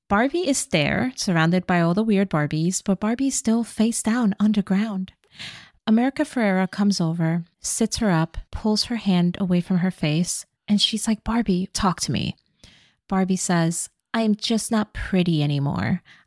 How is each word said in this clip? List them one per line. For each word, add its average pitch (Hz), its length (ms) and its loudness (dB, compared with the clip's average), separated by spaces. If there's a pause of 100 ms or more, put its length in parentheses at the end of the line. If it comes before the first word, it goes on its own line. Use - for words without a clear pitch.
Barbie 277 400 0
is 277 200 -2
there, 175 480 0
surrounded 170 520 2
by 175 140 2
all 170 140 2
the 214 80 0
weird 202 260 2
Barbies, 156 560 0
but 190 140 0
Barbie's 240 360 -2
still 226 280 0
face 220 400 -2
down 220 360 0
underground. 202 720 0 (760)
America 247 360 2
Ferrera 190 460 0
comes 202 320 0
over, 165 420 0 (180)
sits - 360 -2
her 214 140 0
up, 165 260 0 (140)
pulls 214 340 -2
her 240 120 -4
hand 175 420 2
away 180 200 2
from 185 200 0
her 185 100 2
face, 165 560 -2 (220)
and 208 120 2
she's - 280 -2
like, 220 160 -2
"Barbie, 208 500 0
talk 180 280 0
to - 100 -2
me." - 240 -2 (720)
Barbie 190 280 0
says, 170 540 0 (240)
"I 226 80 0
am 214 140 2
just - 340 -2
not 214 240 -2
pretty 170 480 0
anymore. 143 600 -2 (240)